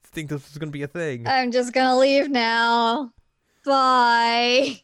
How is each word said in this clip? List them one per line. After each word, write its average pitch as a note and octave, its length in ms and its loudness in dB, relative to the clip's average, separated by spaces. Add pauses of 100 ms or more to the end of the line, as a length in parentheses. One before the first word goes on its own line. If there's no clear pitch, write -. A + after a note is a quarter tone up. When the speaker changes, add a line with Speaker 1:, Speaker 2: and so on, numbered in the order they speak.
Speaker 1:
think D#3 260 -12
this D3 200 -10
was D3 80 -18
gonna D3+ 140 -10
be C#3+ 120 -10
a C#3+ 40 -8
thing. C#3 400 -8
Speaker 2:
I'm B3+ 260 -2
just B3 180 -2
gonna C4 260 2
leave C#4 320 2
now. A#3 840 0 (500)
Bye." B3 1200 2